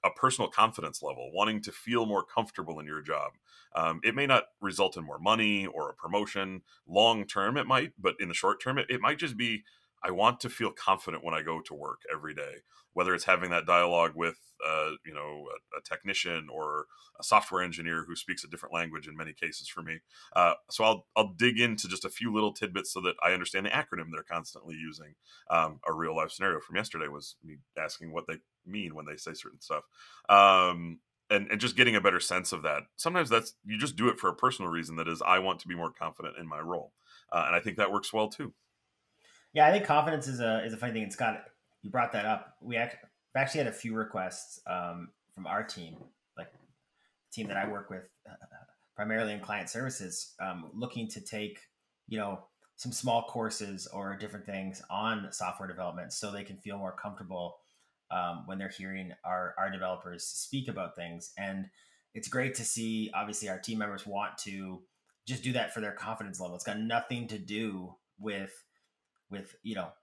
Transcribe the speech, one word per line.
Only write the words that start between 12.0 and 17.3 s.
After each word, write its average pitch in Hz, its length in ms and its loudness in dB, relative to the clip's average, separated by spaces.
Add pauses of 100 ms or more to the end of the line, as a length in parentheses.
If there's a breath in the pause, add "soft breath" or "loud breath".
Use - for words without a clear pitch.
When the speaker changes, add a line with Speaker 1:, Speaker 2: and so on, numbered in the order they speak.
Speaker 1:
every 78 220 -8
day," 71 280 -10 (320 soft breath)
whether 90 200 4
it's 85 100 0
having 90 260 4
that 85 160 2
dialogue 87 480 6
with, 82 240 -2 (280)
uh, 78 260 0 (120)
you 78 100 -14
know, 73 320 -10 (280)
a, 73 40 -6
a - 40 -12
technician 85 680 -4
or 76 360 -4 (340 soft breath)
a - 20 -14
software 92 400 4